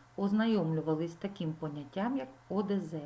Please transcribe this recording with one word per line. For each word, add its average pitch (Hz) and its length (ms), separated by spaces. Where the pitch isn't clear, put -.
ознайомлювались 170 920
з 165 40
таким 175 380
поняттям, 160 640
як 262 100
О 196 140
Д 196 160
З, 160 260